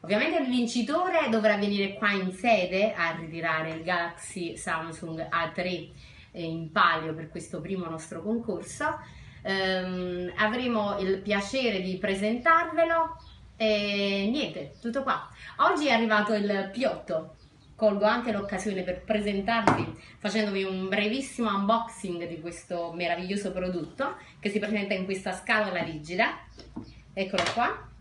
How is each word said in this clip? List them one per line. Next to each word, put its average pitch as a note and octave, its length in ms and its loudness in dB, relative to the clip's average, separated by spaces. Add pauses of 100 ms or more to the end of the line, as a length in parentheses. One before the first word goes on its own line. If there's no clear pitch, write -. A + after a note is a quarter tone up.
Ovviamente B3+ 340 2
il C4 120 2
vincitore C#4 800 2
dovrà G#3+ 260 6
venire G3+ 380 2
qua G3+ 180 2
in F#3 220 0
sede G3 600 4
a E3 240 0
ritirare D#3+ 520 -2
il D#3+ 140 -8
Galaxy E3+ 760 -4
Samsung D#3+ 720 -6
A E3 240 0
tre F3+ 340 -4 (460)
in E3 400 -6
palio D#3+ 400 4
per D#3 160 -10
questo E3 320 -10
primo F3+ 240 -4
nostro D#3+ 360 -8
concorso. A3+ 800 -2 (440)
Ehm, F#3 920 -2
avremo G#3+ 640 0
il F#3+ 200 2
piacere G#3 600 0
di F#3 160 -2
presentarvelo E4 1200 2 (380)
e G3+ 760 2
niente, G3+ 520 -4
tutto A#3 220 -2
qua. - 260 -2 (300)
Oggi D4+ 280 4
è B3+ 40 6
arrivato A3 420 4
il G3+ 400 0
P A#3+ 120 -2
otto. - 500 -2 (380)
Colgo G3+ 300 4
anche A#3 300 4
l'occasione G3 500 -2
per F3+ 200 -4
presentarvi G#3 1000 2 (160)
facendovi G3+ 460 0
un F#3+ 260 -2
brevissimo G#3+ 600 0
unboxing G3 760 0
di D#3+ 140 -8
questo E3+ 520 -6
meraviglioso F3+ 600 -2
prodotto F3+ 640 -4 (200)
che G#3 120 -2
si G#3 100 0
presenta G3+ 360 0
in F#3 100 -2
questa F#3+ 260 -4
scatola G3 500 0
rigida. D#3+ 580 -2 (760)
Eccolo F#3+ 300 -2 (100)
qua. - 480 -2